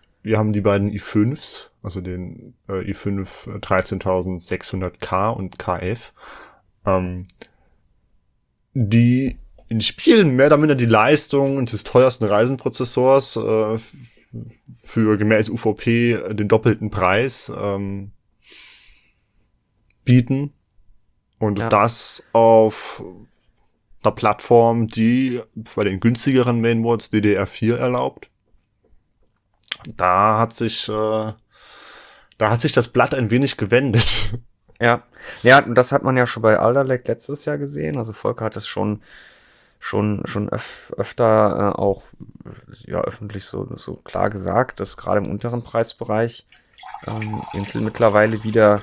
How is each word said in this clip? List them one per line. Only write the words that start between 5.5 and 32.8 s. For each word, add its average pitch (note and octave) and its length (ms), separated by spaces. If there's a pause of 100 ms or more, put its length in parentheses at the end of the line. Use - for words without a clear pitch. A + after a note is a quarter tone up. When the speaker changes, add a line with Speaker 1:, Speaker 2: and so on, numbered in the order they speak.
Speaker 1:
K F2+ 200
F, G#2 340 (720)
ähm, F2+ 400 (1500)
die A#2+ 640 (280)
in A2+ 140
Spielen E3 560
mehr C3+ 100
oder D3+ 100
minder D3 200
die B2 100
Leistung C#3 720
und B2+ 160
des G#2+ 120
teuersten B2 400
Ryzen-Prozessors, B2+ 1120
äh, A2 380
f-, - 180 (920)
für G#2+ 340
gemäß G#2+ 320
U A2+ 60
V A2 180
P A#2 600
den G#2 140
doppelten A2 400
Preis, G#2 680
ähm, G2 580 (1900)
bieten. C3 480 (840)
Und G#2 200
Speaker 2:
Ja. A2+ 100
Speaker 1:
das A2 540 (100)
auf A2+ 680 (1000)
einer G#2+ 100
Plattform, A#2 760
die A#2+ 540 (340)
bei G#2+ 100
den F#2+ 140
günstigeren A#2+ 600
Mainboards A#2 500
D G#2+ 100
D G#2 140
R F#2+ 120
vier A#2 320
erlaubt. B2+ 520 (1700)
Da G2 420
hat A2+ 140
sich, - 360
äh, G#2+ 40
da A2 440 (1000)
hat A#2 220
sich D#3 120
das B2 160